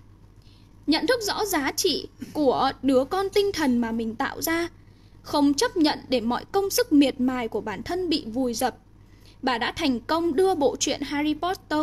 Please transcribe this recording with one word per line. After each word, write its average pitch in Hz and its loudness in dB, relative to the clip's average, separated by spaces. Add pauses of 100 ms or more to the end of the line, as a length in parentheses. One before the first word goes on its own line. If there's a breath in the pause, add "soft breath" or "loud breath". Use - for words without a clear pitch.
(880 soft breath)
Nhận 311 2
thức 480 2
rõ 403 -2
giá 311 -2
trị - -2 (260)
của 262 2 (100)
đứa 262 4
con 381 -2
tinh 403 2
thần 269 2
mà 233 -2
mình 226 -4
tạo - -6
ra, 330 -2 (520 soft breath)
không 285 2
chấp 480 0
nhận 294 2 (100)
để 247 2
mọi 233 -4
công 392 0
sức 466 -2
miệt 277 6
mài 254 -2
của 220 -4
bản 202 -8
thân 349 -4
bị - -2
vùi 240 -4
dập 226 -4 (640 soft breath)
bà 254 0
đã 247 -2
thành 269 -2
công 330 0
đưa 370 4
bộ 285 2
truyện - -2
Harry 294 -2
Potter 302 -4